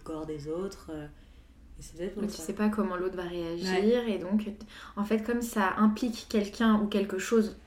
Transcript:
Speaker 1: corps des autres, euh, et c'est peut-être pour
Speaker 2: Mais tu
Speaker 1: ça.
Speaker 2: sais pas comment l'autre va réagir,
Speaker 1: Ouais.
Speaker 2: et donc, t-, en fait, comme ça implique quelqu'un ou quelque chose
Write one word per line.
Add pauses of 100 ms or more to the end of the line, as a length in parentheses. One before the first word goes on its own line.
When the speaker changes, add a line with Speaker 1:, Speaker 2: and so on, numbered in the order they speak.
Speaker 1:
corps
des
autres,
euh, (760)
et
c'est
peut-être
pour
Speaker 2:
Mais
tu
Speaker 1:
ça.
Speaker 2:
sais
pas
comment
l'autre
va
réagir, (340)
Speaker 1:
Ouais.
Speaker 2:
et
donc,
t-, (400)
en
fait,
comme
ça
implique
quelqu'un
ou
quelque
chose